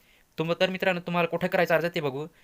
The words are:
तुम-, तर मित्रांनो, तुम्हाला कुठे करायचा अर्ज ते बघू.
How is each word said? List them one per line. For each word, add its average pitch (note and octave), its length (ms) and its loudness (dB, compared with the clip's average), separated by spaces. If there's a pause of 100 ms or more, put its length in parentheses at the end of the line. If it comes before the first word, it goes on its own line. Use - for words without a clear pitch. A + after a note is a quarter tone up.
(380)
तुम-, E3 220 -2
तर F#3 100 2
मित्रांनो, F#3 300 -2
तुम्हाला F3 280 -2
कुठे F3 200 -2
करायचा F3 260 2
अर्ज D#3+ 200 2
ते E3+ 60 -2
बघू. C#3+ 260 0 (180)